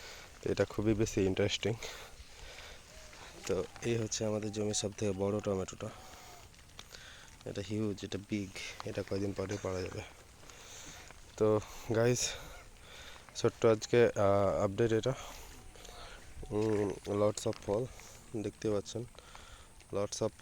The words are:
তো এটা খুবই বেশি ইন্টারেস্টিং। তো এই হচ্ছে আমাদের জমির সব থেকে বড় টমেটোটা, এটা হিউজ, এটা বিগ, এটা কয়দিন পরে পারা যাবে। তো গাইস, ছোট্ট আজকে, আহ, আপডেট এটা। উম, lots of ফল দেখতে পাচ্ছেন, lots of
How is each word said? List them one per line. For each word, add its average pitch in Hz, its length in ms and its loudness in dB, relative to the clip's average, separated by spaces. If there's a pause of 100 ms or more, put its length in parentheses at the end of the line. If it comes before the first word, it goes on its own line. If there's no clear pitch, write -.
(420)
তো - 100 0
এটা 98 120 4
খুবই 107 300 2
বেশি 110 300 2
ইন্টারেস্টিং। 98 500 2 (1700)
তো 90 180 2 (180)
এই 117 140 2
হচ্ছে 113 280 0
আমাদের 107 280 0
জমির 104 220 0
সব 104 240 0
থেকে 104 140 2
বড় 98 280 2
টমেটোটা, 98 480 -2 (1600)
এটা - 160 -4
হিউজ, 104 400 0
এটা 95 160 -4 (100)
বিগ, 101 220 -2 (360)
এটা 104 160 -4
কয়দিন 101 300 -2
পরে 98 300 -2
পারা 92 200 -2
যাবে। 95 200 -6 (1300)
তো 107 240 6 (360)
গাইস, 120 260 6 (1120)
ছোট্ট - 300 4
আজকে, 113 400 6
আহ, 98 580 6
আপডেট 107 280 4
এটা। 113 220 4 (1400)
উম, 107 400 2 (160)
lots 104 400 4
of 110 100 0 (100)
ফল 107 200 2 (560)
দেখতে 107 280 -2
পাচ্ছেন, 104 340 -2 (880)
lots 101 260 -2
of 110 240 0